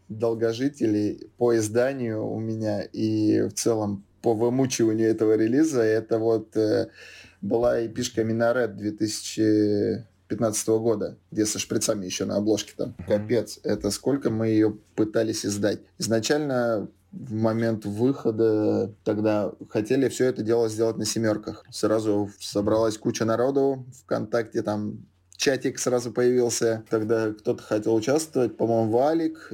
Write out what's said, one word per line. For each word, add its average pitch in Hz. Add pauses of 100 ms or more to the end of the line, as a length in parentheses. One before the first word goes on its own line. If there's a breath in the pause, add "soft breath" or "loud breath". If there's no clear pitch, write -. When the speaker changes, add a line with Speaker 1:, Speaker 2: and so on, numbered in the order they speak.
Speaker 1:
долгожителей 113
по 120
изданию 113
у 107
меня 110
и 107
в 104
целом 107 (160)
по 120
вымучиванию 117
этого 110
релиза, 127
это 110
вот, 113
э, 110 (520 loud breath)
была 117
эпишка 113
"Минарет" 117
две 104
тысячи 107 (220)
пятнадцатого 110
года, 107 (140)
где 107
со 98
шприцами 107
ещё 95
на 101
обложке 104
там. -
Speaker 2:
Мгм. 87
Speaker 1:
Капец, 107
это 104
сколько 139
мы 110
её 107 (180)
пытались 110
издать. 101 (200 soft breath)
Изначально 117 (220)
в -
момент 113
выхода 107 (100)
тогда 107 (180)
хотели 127
всё -
это 127
дело 113
сделать 110
на 110
семёрках. 107
Сразу 107 (100)
собралась 110
куча -
народу, 131 (180)
ВКонтакте 113
там 104 (320)
чатик 131
сразу 120
появился. 120
Тогда 110
кто-то 120
хотел 110
участвовать, 131
по-моему, 113
Валик 160